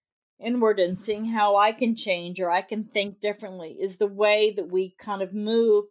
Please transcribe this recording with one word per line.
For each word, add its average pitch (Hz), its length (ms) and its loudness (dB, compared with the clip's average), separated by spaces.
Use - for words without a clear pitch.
inward 220 400 0
and 185 200 0
seeing 214 260 -4
how 214 300 2
I 208 160 4
can 226 240 0
change 180 440 -4
or 180 100 -2
I 180 120 2
can 214 240 -8
think 202 340 -4
differently 190 600 -8
is 190 180 -4
the 208 100 0
way 208 440 2
that 190 200 -6
we 185 260 -2
kind 196 240 -8
of 185 120 -8
move 214 560 2